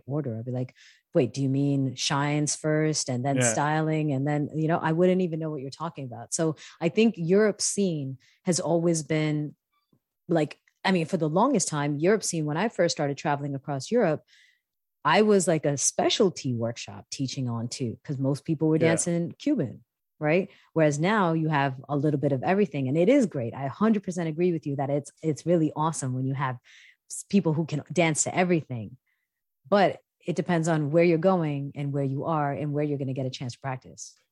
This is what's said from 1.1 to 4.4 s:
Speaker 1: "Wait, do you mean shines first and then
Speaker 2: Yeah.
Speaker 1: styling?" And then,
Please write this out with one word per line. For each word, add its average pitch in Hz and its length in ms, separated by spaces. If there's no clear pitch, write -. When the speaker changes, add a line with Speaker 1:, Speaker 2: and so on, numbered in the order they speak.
Speaker 1:
"Wait, 117 180
do 139 100
you 139 60
mean 139 460
shines 147 600
first 156 540
and 123 160
then 139 120
Speaker 2:
Yeah. 123 180
Speaker 1:
styling?" 156 580
And 135 160
then, 147 260